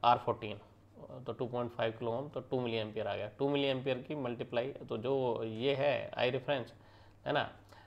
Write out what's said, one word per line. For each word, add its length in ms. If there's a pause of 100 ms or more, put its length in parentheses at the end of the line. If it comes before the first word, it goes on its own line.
आर 140
फ़ोर्टीन, 420 (600)
तो 140
टू 140
पॉइंट 240
फ़ाइव 200
किलो 200
ओम, 180
तो 120
टू 200
मिली 160
एम्पियर 300
आ 80
गया। 140
टू 200
मिली 180
एम्पियर 320
की 180
multiply, 540 (180)
तो 100
जो 440
ये 320
है 380
आई 180
reference, 420 (520)
है 80
ना, 160 (380)